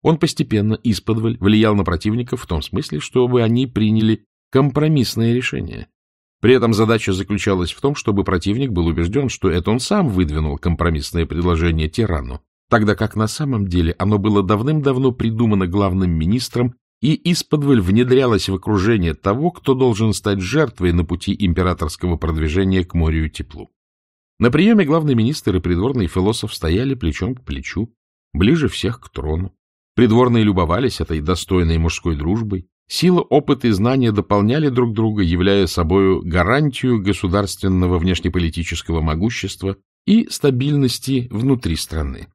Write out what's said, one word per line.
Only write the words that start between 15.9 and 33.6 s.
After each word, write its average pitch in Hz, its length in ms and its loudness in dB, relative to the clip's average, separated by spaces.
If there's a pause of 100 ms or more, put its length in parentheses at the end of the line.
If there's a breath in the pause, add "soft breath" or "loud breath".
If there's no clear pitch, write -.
министром 117 640 -2 (260)
и 151 180 0 (120)
исподволь 143 500 2
внедрялось 120 680 2
в 95 40 -2
окружение 95 600 0
того, 123 340 -2
кто - 240 -2
должен 113 400 0
стать 101 280 -2
жертвой 101 520 0
на 87 100 2
пути 87 340 -4
императорского 87 800 -2
продвижения 82 640 0
к - 100 -10
морю 80 320 0
и 78 40 -6
теплу. - 420 -14 (680)
На 120 120 4
приёме 196 340 4
главный 151 300 2
министр 110 400 0
и 90 40 0
придворный 95 460 -2
философ 98 480 -2
стояли 107 400 -2
плечом 95 400 -4
к 127 100 -12
плечу, 71 480 -8 (420)
ближе 123 340 2
всех 101 320 -6
к - 100 -20
трону. 78 460 -6 (400)
Придворные 117 480 4
любовались 95 580 0
этой 80 200 -4
достойной 85 580 0
мужской 82 360 -2
дружбой. 95 520 -4 (200)
Сила, 175 340 2
опыт - 440 0